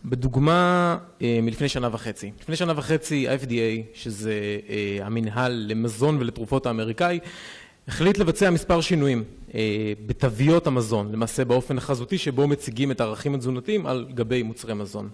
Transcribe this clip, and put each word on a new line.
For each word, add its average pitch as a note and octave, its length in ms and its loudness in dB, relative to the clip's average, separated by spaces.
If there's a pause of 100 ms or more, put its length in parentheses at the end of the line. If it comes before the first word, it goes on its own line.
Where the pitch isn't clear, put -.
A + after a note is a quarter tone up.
בדוגמה, E3 920 4 (240)
אה, A#2 200 2
מלפני A#2 280 0
שנה B2 220 -2
וחצי. A2 400 -8 (100)
לפני D#3+ 140 -6
שנה E3+ 200 0
וחצי, D3 520 0
ה-F C3 180 -2
D A#2+ 40 -10
A, A2+ 340 0 (100)
שזה, G#2+ 400 -6 (360)
אה, G2+ 320 -4
המנהל A2+ 680 -2
למזון A2+ 520 0
ולתרופות A#2 460 -2
האמריקאי, A#2 540 0 (680)
החליט F3 300 4
לבצע F#3 320 4
מספר E3+ 320 4
שינויים, C#3 420 2 (320)
אה, G#2+ 380 0 (120)
בתוויות C#3 640 4
המזון, A2+ 440 0
למעשה A#2 340 0
באופן B2 320 2
החזותי B2 400 -2
שבו C#3+ 300 2
מציגים C#3 440 0
את B2+ 100 -2
הערכים A2+ 340 -2
התזונתיים C3 500 -2
על B2+ 280 -2
גבי A#2+ 300 0
מוצרי A2 300 -6
מזון. G2+ 400 -6